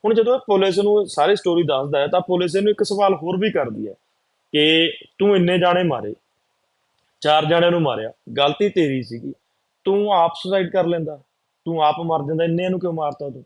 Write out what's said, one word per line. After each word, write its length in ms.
ਹੁਣ 80
ਜਦੋਂ 220
ਇਹ 40
ਪੁਲਿਸ 400
ਨੂੰ 280
ਸਾਰੀ 280
ਸਟੋਰੀ 280
ਦੱਸਦਾ 360
ਹੈ 80
ਤਾਂ 140
ਪੁਲਿਸ 340
ਇਹਨੂੰ 160
ਇੱਕ 120
ਸਵਾਲ 320
ਹੋਰ 220
ਵੀ 140
ਕਰਦੀ 360
ਹੈ 60
ਕਿ 420
"ਤੂੰ 180
ਇੰਨੇ 220
ਜਾਣੇ 260
ਮਾਰੇ, 300
ਚਾਰ 240
ਜਾਣਿਆਂ 260
ਨੂੰ 100
ਮਾਰਿਆ, 300
ਗਲਤੀ 320
ਤੇਰੀ 340
ਸੀਗੀ, 300
ਤੂੰ 300
ਆਪ 220
ਸੁਸਾਈਡ 360
ਕਰ 140
ਲੈਂਦਾ, 360
ਤੂੰ 180
ਆਪ 160
ਮਰ 280
ਜਾਂਦਾ, 160
ਇੰਨਿਆਂ 260
ਨੂੰ 100
ਕਿਉਂ 140
ਮਾਰਤਾ 360
ਤੂੰ?" 160